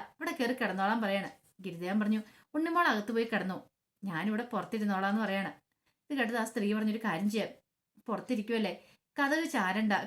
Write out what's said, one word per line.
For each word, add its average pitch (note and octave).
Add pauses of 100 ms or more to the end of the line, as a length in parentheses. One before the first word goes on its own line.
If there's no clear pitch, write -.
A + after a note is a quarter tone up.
ഇവിടെ D#4+
കയറി B3
കിടന്നോളാൻ" G3+
പറയണം. G3 (300)
ഗിരിദേവൻ F3+
പറഞ്ഞു, G#3+ (320)
"ഉണ്ണിമോൾ E4
അകത്ത് G#3+
പോയി A3+
കിടന്നോ, F#3+ (460)
ഞാനിവിടെ G3+
പുറത്തിരുന്നോളാന്ന്" G#3
പറയണം. G3 (560)
ഇത് D4
കേട്ടത് A#3
ആ A3+
സ്ത്രീ G#3+
പറഞ്ഞൊരു G#3+
കാര്യം G3
ചെയ്യാം, G#3 (540)
"പുറത്തിരിക്കുമല്ലേ, G#3+ (440)
കതക് D4+
ചാരണ്ട, G#3 (140)